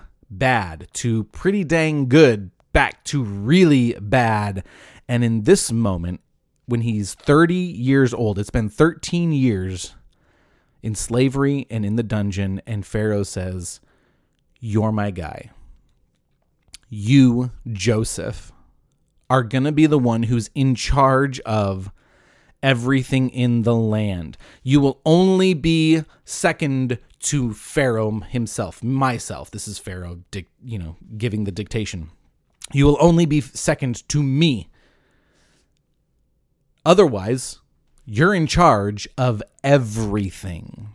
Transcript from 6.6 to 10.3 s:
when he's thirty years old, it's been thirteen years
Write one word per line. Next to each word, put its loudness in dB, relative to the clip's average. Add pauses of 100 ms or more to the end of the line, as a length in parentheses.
when -2
he's -4
thirty 2
years 0
old, -2
it's -6
been -2
thirteen 0
years -2 (880)